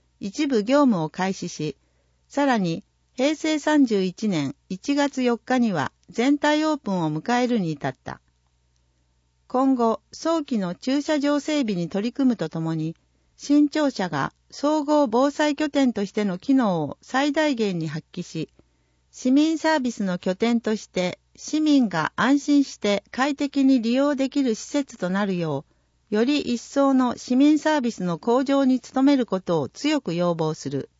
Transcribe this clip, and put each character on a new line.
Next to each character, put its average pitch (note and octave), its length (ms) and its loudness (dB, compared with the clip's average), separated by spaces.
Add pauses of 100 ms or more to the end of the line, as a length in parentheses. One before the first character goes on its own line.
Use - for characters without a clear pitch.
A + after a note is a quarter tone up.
(200)
一 C#4 260 -6
部 B3 180 2
業 C#4 220 4
務 G3+ 180 4
を D#3 60 -4
開 F#3+ 240 -2
始 F3+ 160 -10
し、 D3+ 280 -8 (500)
さ C#4+ 180 -2
ら B3+ 140 2
に F3 240 -2 (300)
平 D4 220 0
成 D#4 240 -2
三 D4+ 260 2
十 G3+ 180 0
一 F#3+ 260 -4
年 C#3+ 260 -2 (140)
一 C#4 260 -4
月 C#4 260 0
四 A#3+ 160 0
日 B3+ 200 -2
に A#3 160 2
は C#3+ 180 -2 (200)
全 C#4 260 2
体 D4+ 280 0
オ D#4 80 0
ー D4 40 -4
プ G3+ 140 -6
ン F3+ 120 0
を D#3 80 -2
迎 A#3 300 -2
え B3 60 0
る A#3 120 0
に E3+ 120 -2
至 D3 160 -6
っ C3 160 -6
た。 - 160 -14 (1300)
今 C4+ 280 2
後、 A3+ 260 0 (100)
早 D#4+ 320 -2
期 B3+ 140 -4
の F3+ 180 -4
駐 C4+ 260 -2
車 D4+ 180 -2
場 C#4+ 200 0
整 D4 220 -2
備 G#3+ 140 -2
に E3+ 120 -4
取 G#3 220 -4
り - 40 -10
組 C4+ 160 2
む A#3 60 0
と D#3+ 140 -4
と E3 100 -8
も D#3+ 140 -4
に、 D#3+ 220 -4 (420)
新 D4 320 2
庁 D4 200 0
舎 F#3 200 -4
が D3 240 -4 (160)
総 D4+ 340 -2
合 C#4+ 240 2
防 B3+ 240 2
災 D4+ 240 0
拠 D4+ 140 -2
点 C4+ 240 2
と G3+ 120 -4
し - 60 -8
て G#3 140 -2
の F#3 120 -2
機 C4+ 160 -2
能 G3 300 2
を C#3 180 -8
最 D4 300 -2
大 D4+ 240 0
限 G3+ 240 -2
に D#3+ 80 -4
発 D3+ 240 -8
揮 F3+ 120 -8
し、 - 260 -10 (600)
市 - 200 -2
民 D#4 260 4
サ D#4+ 180 0
ー D4+ 40 0
ビ B3 120 -4
ス G#3 120 -6
の F3+ 140 -2
拠 F#3 180 -2
点 A#3 260 0
と A3 140 -2
し - 120 -10
て F3+ 320 -4 (160)
市 - 260 -4
民 C#4+ 280 4
が E3 260 -2
安 C4+ 240 2
心 C#4+ 240 2
し - 140 -14
て G3+ 340 -2
快 C#4 240 -2
適 C#4 280 -2
に C4+ 180 4
利 A3+ 120 0
用 C#4+ 220 2
で C4 140 -2
き C#4+ 140 -2
る A#3 120 0
施 - 120 -12
設 - 300 -4
と F3+ 120 -4
な G3 160 -2
る F#3+ 120 -2
よ D3+ 280 -4 (460)
う、 G#3 40 -2
よ A3 100 2
り C#4+ 140 2
一 A#3+ 220 -4
層 C#4 320 2
の B3+ 240 0
市 - 180 -4
民 D4 240 6
サ D#4 180 2
ー C#4+ 40 0
ビ A#3 100 -2
ス - 120 -8
の F3 160 -2
向 A#3+ 240 2
上 C#4 220 2
に B3+ 140 2
努 - 240 -2
め C#4+ 120 6
る B3+ 100 2
こ F#3+ 140 -2
と E3 220 0
を B2 80 -4
強 D4 320 -2
く E3+ 120 -4
要 F3 220 0
望 D#3 180 -2
す - 160 -10
る。 C#3 200 -6 (100)